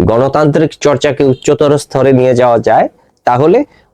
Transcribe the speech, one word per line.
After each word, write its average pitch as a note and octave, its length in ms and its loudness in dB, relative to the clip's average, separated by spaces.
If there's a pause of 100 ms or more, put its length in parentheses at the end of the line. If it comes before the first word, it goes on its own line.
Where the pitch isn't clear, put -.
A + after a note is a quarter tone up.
গণতান্ত্রিক C#3+ 760 0
চর্চাকে C#3+ 440 -2
উচ্চতর C#3+ 540 0
স্তরে C3+ 360 -2
নিয়ে B2+ 220 2
যাওয়া A#2+ 240 2
যায়, A#2 300 0 (340)
তাহলে D#3+ 420 0 (280)